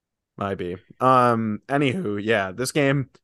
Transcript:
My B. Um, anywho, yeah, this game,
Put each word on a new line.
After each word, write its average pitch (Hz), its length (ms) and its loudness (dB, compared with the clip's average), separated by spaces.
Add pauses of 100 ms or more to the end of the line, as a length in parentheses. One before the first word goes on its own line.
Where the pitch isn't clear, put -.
(380)
My 98 180 -4
B. 90 220 -8 (220)
Um, 120 680 2
anywho, 135 560 -2
yeah, 104 280 0
this 117 200 -6
game, 139 400 0 (120)